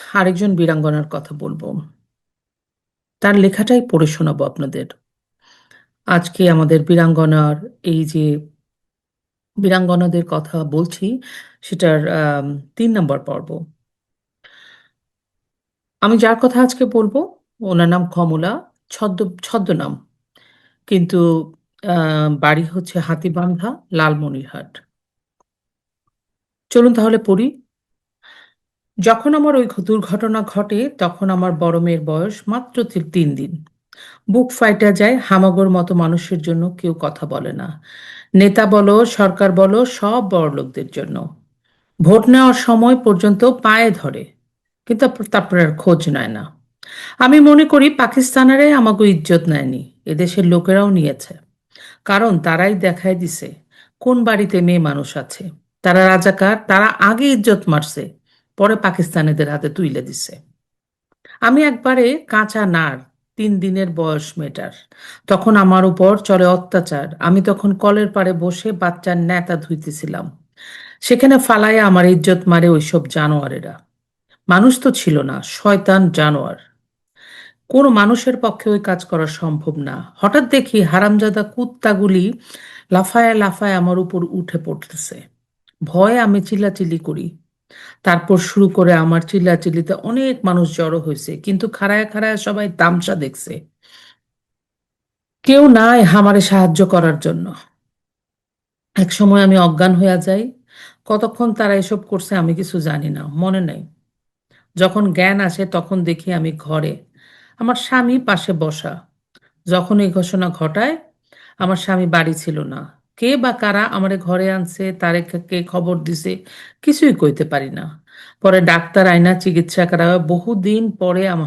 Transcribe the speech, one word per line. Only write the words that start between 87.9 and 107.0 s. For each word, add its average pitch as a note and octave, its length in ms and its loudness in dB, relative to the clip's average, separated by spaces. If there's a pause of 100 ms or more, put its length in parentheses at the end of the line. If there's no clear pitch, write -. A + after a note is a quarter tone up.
তারপর E3+ 360 2
শুরু G3 300 2
করে F3+ 240 4
আমার E3 280 2
চিল্লাচিল্লিতে E3+ 720 -2
অনেক B3+ 500 -4
মানুষ F3 320 -2
জড়ো D#3+ 240 -2
হয়েছে, D3+ 360 -10
কিন্তু F#3 320 -4
খাড়ায় G#3 380 -2
খাড়ায় G#3+ 300 -4
সবাই G#3 360 -6
তামসা F3 420 0
দেখছে। D3+ 520 -10 (1800)
কেউ C#4 260 6
নাই A#3 340 6
আমারে G3+ 380 6
সাহায্য F#3 460 2
করার E3 320 2
জন্য। E3+ 360 -6 (1400)
এক F#3 160 0
সময় G3+ 300 4
আমি F#3+ 160 6
অজ্ঞান F3+ 360 2
হইয়া F#3 220 2
যাই। F#3+ 360 -4 (520)
কতক্ষণ A3 500 -2
তারা G3+ 200 0
এসব G3 280 -2
করছে F#3+ 340 -6
আমি E3 180 0
কিছু E3 260 -8
জানি D3+ 300 -6
না, D3 160 -10
মনে F#3 340 -4
নাই। - 260 -8 (880)
যখন F#3 360 0
জ্ঞান F#3+ 280 0
আসে F#3+ 260 -4
তখন F3+ 380 -4
দেখি E3 280 -6
আমি D#3+ 200 -4
ঘরে, D3+ 520 -8 (540)